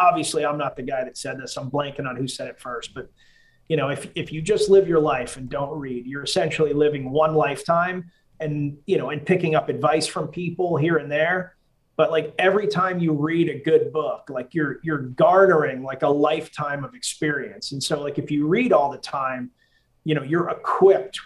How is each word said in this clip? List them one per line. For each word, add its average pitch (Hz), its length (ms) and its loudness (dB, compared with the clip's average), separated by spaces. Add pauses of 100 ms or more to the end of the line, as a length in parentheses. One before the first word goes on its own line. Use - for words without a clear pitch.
obviously, 160 380 2
I'm 147 100 -2
not 143 200 -6
the 131 80 -10
guy 131 180 -4
that 127 160 -12
said 131 220 -10
this. - 160 -12
I'm 131 120 -8
blanking 139 380 -4
on 127 80 -6
who 127 140 -4
said 127 180 -8
it 120 140 -16
first, 120 340 -10
but, 123 160 -12 (580)
you 156 80 0
know, 139 120 0
if, 139 260 -6
if 151 180 -8
you 156 80 -8
just 202 300 2
live 196 160 8
your 165 140 2
life 135 360 0
and 127 140 -12
don't 143 260 -6
read, 127 300 -8
you're 139 160 -8
essentially 156 500 0
living 143 380 2
one 156 240 2
lifetime 170 800 0 (260)
and, 147 480 -4
you 185 120 2
know, - 120 -4
and 151 160 -8
picking 170 300 2
up - 120 0
advice 151 380 0
from 156 220 -6
people 175 480 -4
here 160 220 2
and 139 120 -6
there. 175 460 -2 (400)
But, 156 160 4
like, 160 260 -2
every 196 300 2
time 180 320 0
you 160 120 2
read 156 360 0
a 135 100 -6
good 156 340 2
book, 147 380 -4
like, 127 240 -8
you're, 147 300 -2
you're 156 180 -2
garnering, 156 800 4
like, 135 200 -8
a 147 60 2
lifetime 147 760 0
of 123 100 -14
experience. 135 800 -6
And 139 100 -8
so, 151 180 -4
like, 143 180 -6
if 147 120 -6
you 147 160 0
read 214 260 2
all 143 200 4
the 135 60 -12
time, 131 520 -6 (540)
you 156 100 0
know, 139 80 -2
you're 156 280 -2
equipped - 760 2